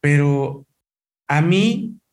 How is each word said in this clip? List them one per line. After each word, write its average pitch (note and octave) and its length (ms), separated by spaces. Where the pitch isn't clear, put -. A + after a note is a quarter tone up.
pero C#3+ 640
a D3 140
mí G3 520